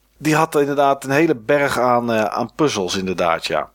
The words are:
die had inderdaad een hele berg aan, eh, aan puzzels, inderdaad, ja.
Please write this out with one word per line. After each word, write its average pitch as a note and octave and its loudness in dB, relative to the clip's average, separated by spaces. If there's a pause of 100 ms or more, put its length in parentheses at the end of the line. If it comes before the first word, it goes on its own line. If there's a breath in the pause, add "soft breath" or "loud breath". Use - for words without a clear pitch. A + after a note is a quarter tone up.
(180)
die D3+ 0
had D#3+ 0
inderdaad C#3 2
een C3+ -6
hele D#3 2
berg C3+ 0
aan, A#2+ 2
eh, A2 2
aan A2+ -6
puzzels, G#2+ -2
inderdaad, F2+ -2
ja. D2+ -4